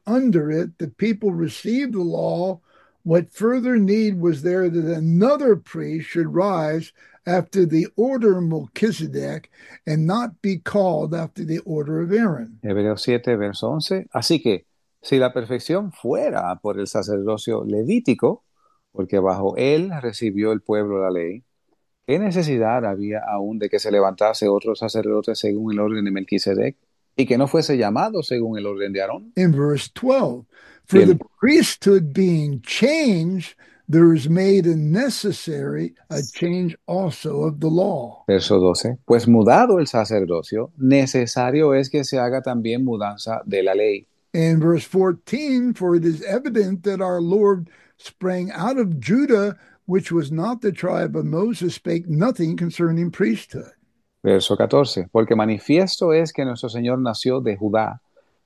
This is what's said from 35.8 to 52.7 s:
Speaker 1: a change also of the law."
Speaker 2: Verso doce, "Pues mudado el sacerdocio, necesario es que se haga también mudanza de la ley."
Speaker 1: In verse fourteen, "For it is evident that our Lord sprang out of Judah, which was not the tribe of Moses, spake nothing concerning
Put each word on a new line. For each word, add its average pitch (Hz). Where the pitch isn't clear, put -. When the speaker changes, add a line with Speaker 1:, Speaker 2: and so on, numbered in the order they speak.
Speaker 1:
a 147
change 175
also 160
of 151
the 156
law." 165
Speaker 2:
Verso 98
doce, 90
"Pues 117
mudado 139
el 147
sacerdocio, 101
necesario 131
es 135
que 143
se 131
haga 123
también 120
mudanza 110
de 98
la 95
ley." 104
Speaker 1:
In 165
verse 165
fourteen, 240
"For 180
it 170
is 160
evident 202
that 196
our 180
Lord 185
sprang 180
out 220
of 180
Judah, 208
which 180
was 160
not 208
the 208
tribe 170
of 156
Moses, 175
spake 170
nothing 170
concerning 170